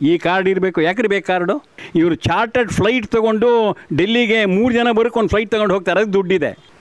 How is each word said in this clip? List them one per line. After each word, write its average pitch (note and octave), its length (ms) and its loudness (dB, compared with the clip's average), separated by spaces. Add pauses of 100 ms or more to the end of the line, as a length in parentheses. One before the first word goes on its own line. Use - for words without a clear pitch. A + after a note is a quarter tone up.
ಈ D#3+ 160 2
ಕಾರ್ಡ್ F#3 320 0
ಇರಬೇಕು. F#3 320 0
ಯಾಕ್ರಿ F#3+ 260 0
ಬೇಕು G3 200 -4
ಕಾರ್ಡು? F#3 360 -2 (320)
ಇವರು E3 200 2
ಚಾರ್ಟರ್ಡ್ A3 560 -2
ಫ್ಲೈಟ್ A3 360 0
ತಗೊಂಡು A3 720 2 (200)
ಡೆಲ್ಲಿಗೆ A3 480 2
ಮೂರು G#3 280 2
ಜನ A#3+ 180 0
ಬರೋಕ್ಕೆ A#3 280 0
ಒಂದು G#3 100 0
ಫ್ಲೈಟ್ G#3 220 -2
ತಗೊಂಡು G#3+ 220 0
ಹೋಗ್ತಾರೆ, F#3 260 0
ಅದಕ್ಕೆ G#3+ 140 0
ದುಡ್ಡಿದೆ. F3+ 440 0 (240)